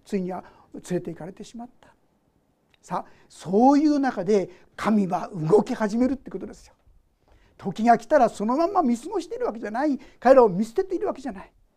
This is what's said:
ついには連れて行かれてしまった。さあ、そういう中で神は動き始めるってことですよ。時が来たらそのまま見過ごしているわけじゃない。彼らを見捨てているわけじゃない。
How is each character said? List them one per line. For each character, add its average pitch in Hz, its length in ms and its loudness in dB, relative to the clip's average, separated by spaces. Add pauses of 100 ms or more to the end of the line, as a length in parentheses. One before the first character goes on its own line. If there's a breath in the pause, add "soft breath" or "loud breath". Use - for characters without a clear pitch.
つ - 120 -6
い 185 60 -2
に 180 100 -6
は 185 120 -10 (280 soft breath)
連 - 180 -16
れ 175 100 -2
て 170 100 -10
行 165 80 -14
か 156 80 -14
れ 190 60 -14
て 202 120 -18
し - 120 -20
ま 233 80 -14
っ 247 40 -18 (120)
た。 - 120 -20 (880)
さ - 260 -10
あ、 - 60 -20 (160 soft breath)
そ 220 440 4
う 294 60 6
い 311 80 4
う 294 120 2
中 247 260 -2
で 190 240 2 (280 loud breath)
神 208 300 0
は 170 280 -6
動 180 280 2
き 262 120 -4
始 214 240 -4
め 254 100 2
る 277 60 -4
っ - 20 -10
て - 140 -16
こ 190 80 -10
と - 80 -12
で - 80 -16
す - 140 -20
よ。 - 60 -20 (840)
時 196 260 -6
が 233 140 6
来 226 80 -12
た 302 120 4
ら 233 100 4
そ - 180 -6
の 247 100 -2
ま 339 120 0
ま 392 140 0
見 240 140 2
過 277 120 -10
ご 403 120 -6
し - 60 -10
て - 80 -12
い 480 40 -10
る 494 80 -4
わ 269 60 -4
け 220 60 -10
じ 220 80 -10
ゃ 208 40 -8
な 233 140 -4
い。 285 140 0 (200 loud breath)
彼 262 180 6
ら 247 80 8
を 220 40 6
見 185 160 -2
捨 220 80 -12
て 381 120 -4
て 381 100 -8
い 339 60 -4
る 403 80 -4
わ 311 60 -6
け - 60 -20
じ 277 80 -10
ゃ 214 40 -10
な 185 100 -16
い。 - 100 -20 (240)